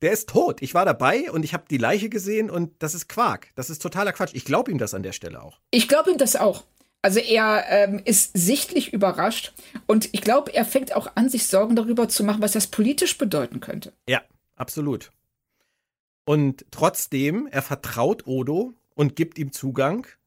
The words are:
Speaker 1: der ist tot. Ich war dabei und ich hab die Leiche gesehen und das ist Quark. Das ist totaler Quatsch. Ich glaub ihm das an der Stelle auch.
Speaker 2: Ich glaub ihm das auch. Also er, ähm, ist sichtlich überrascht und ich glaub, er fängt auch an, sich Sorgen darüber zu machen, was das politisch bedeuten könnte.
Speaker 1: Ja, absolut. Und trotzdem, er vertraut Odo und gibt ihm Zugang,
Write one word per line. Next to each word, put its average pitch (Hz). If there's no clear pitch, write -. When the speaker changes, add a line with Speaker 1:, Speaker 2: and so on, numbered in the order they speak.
Speaker 1:
der 160
ist -
tot. -
Ich 131
war 180
dabei 185
und 160
ich 151
hab 165
die 147
Leiche 190
gesehen 214
und 170
das 151
ist -
Quark. 214
Das 123
ist 156
totaler 185
Quatsch. -
Ich -
glaub -
ihm 170
das 107
an 95
der 95
Stelle -
auch. -
Speaker 2:
Ich 240
glaub 311
ihm 349
das 254
auch. -
Also 202
er, 220
ähm, 202
ist -
sichtlich 262
überrascht 190
und 220
ich 202
glaub, 269
er 226
fängt -
auch -
an, 247
sich 247
Sorgen 220
darüber 233
zu -
machen, 208
was 208
das 214
politisch 285
bedeuten 185
könnte. -
Speaker 1:
Ja, 127
absolut. 143
Und 147
trotzdem, 147
er 139
vertraut 143
Odo 147
und 147
gibt 160
ihm 139
Zugang, 135